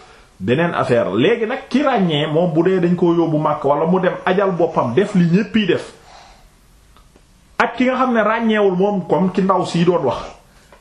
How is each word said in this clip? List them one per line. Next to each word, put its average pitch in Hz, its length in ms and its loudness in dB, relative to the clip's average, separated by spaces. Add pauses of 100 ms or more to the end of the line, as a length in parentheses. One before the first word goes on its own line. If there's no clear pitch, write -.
(380)
beneen 143 360 -2
affaire. 123 400 0
Léegi 208 320 2
nag 262 140 -6 (100)
ki 269 120 0
ràññee, 180 440 0
moom 160 260 0
bu 165 100 2
dee 190 180 2
dañ 175 140 2
koo 170 200 2
yóbbu 156 240 0
Makka 151 300 -2
wala 147 180 0
mu 180 140 2
dem 175 140 0 (120)
ajal 190 260 2
boppam, 160 420 0
def 196 200 0
li 175 180 4
ñépp 214 240 0
yi 208 100 2
def. - 260 -2 (1700)
Ak 226 180 -2
ki 254 120 -2
nga 254 80 -2
xam 254 180 -2
ne 226 80 2
ràññeewul 214 540 0
moom, 196 320 -2
comme 190 240 2
ki 202 100 0
ndaw 185 240 0
si 170 180 0
doon 165 200 0
wax, 117 140 -2 (640)